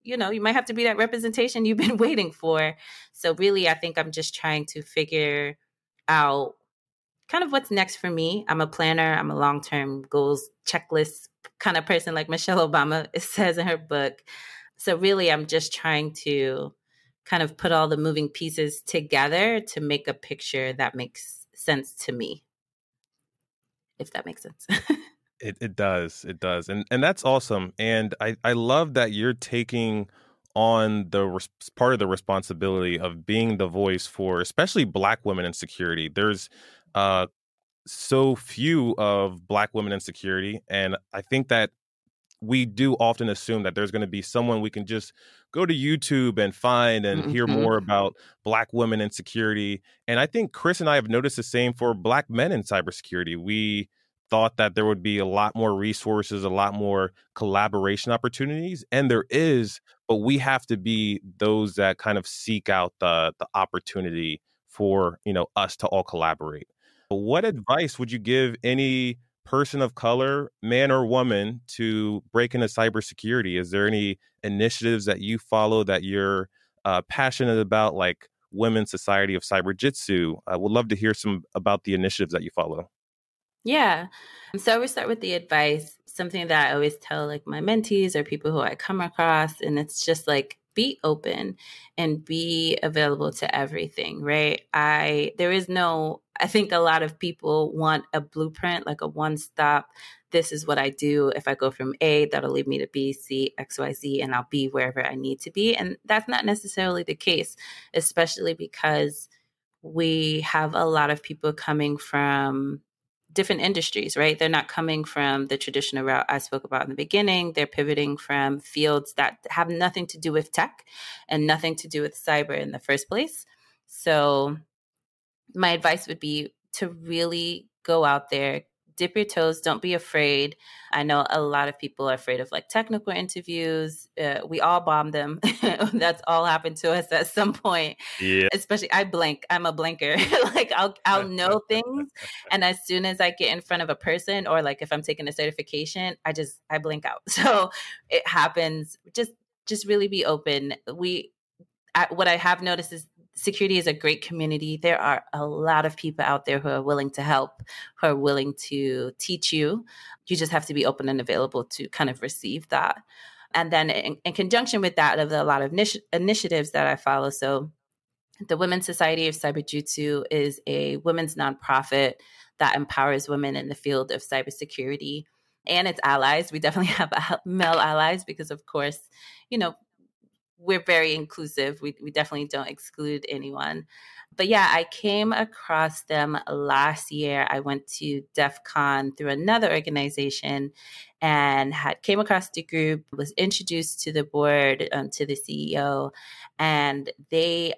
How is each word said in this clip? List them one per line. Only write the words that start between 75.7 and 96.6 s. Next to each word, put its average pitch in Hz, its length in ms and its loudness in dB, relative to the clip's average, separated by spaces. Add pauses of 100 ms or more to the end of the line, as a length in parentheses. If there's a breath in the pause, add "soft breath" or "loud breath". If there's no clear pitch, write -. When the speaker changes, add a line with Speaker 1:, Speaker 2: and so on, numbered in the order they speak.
Speaker 2:
that 95 180 0
you're, 98 460 -2 (360)
uh, 92 240 2
passionate 123 500 0
about, 107 360 2
like 90 340 -2 (240)
Women's 110 380 0
Society 98 440 0
of 90 80 -2
Cyber 95 320 0
Jitsu? 92 600 0 (100)
I 92 100 -2
would 95 140 0
love 117 180 2
to 107 80 0
hear 107 180 2
some 98 300 -4 (100)
about 95 300 0
the 98 100 0
initiatives 92 400 0
that 82 80 0
you 85 80 -10
follow. 80 400 -4 (720)
Speaker 1:
Yeah. 214 420 2 (500 loud breath)
So 226 240 4
we 247 60 -2
start - 220 -4
with 226 120 -2
the 180 140 -2
advice, 156 720 0
something 180 420 -6
that 151 220 6
I 139 40 2
always 147 220 2
tell, 151 300 -6
like, 147 200 -8
my 147 140 -6
mentees 196 540 2
or 147 100 2
people 151 260 -4
who 156 100 0
I 120 140 0
come 190 260 -4
across, 160 600 2
and 147 180 0
it's 151 260 -4
just, 160 220 0
like, 139 320 0 (160)
be 254 280 0
open 156 540 -2 (400 loud breath)
and 156 280 0
be 165 600 0
available 151 480 0
to - 200 -4
everything, 143 720 -4
right? 151 380 2 (120)
I, 151 640 2
there 175 140 2
is 185 180 0
no, 165 540 0 (180)
I 165 60 2
think 208 240 2